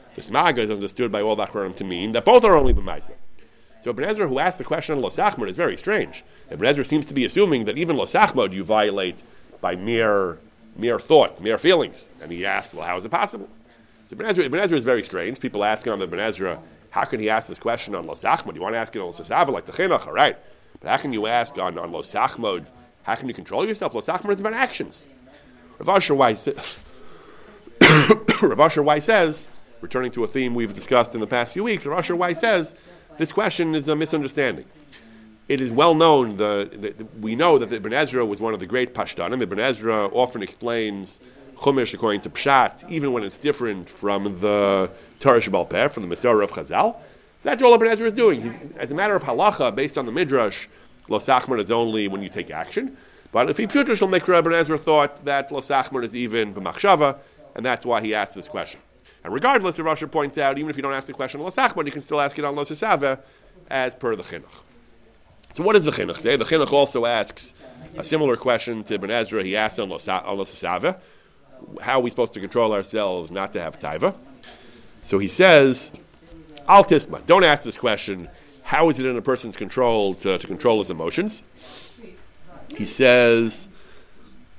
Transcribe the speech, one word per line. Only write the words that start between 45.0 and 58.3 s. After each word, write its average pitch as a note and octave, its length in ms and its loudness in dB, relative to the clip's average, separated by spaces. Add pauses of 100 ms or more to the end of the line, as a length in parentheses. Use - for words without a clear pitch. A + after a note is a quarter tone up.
Torah A#2+ 220 2
Shebal F#2+ 280 -2
Peh, A#2+ 200 0
from G2+ 180 -10
the F2 80 -8
Masorah A2 300 2
of - 60 -4
Chazal. F#2 420 -2
So - 60 -20 (440)
that's C4+ 180 -2
all A#3+ 120 10
Ibn A3+ 140 6
Ezra A3+ 200 0
is G#3+ 60 0
doing. F#3+ 300 2
He's, A#2 100 -8 (240)
as B2+ 140 -8
a D3 40 -6
matter G3+ 200 0
of E3+ 80 -2
halacha, C3 520 0
based C#3+ 220 -4
on A#2 80 -2
the A2 60 -6
Midrash, C3 560 -2 (420)
Lo G#2 100 0
Sachmod B2+ 400 0
is G2+ 120 -2
only A2 360 0
when G2 160 -6
you F2 60 -10
take F2 220 -10
action. G#3 440 -8 (360)
But B2 180 2
if D3 80 -4
he A3 100 0
Pshuto C4 280 2
Shel F#3+ 120 2
Mikra, F3+ 320 2
Ibn E3 140 2
Ezra D#3+ 240 0
thought D3 480 2
that C#3 260 -2
Lo C#3 100 -6
Sachmod C3+ 440 -2
is G#2+ 100 -8
even A2+ 380 -2
B'machshava, C#3 640 2 (380)
and A#2 100 -6
that's B2 200 -4
why A2+ 160 0
he G#2+ 120 -4
asked G#2 220 -2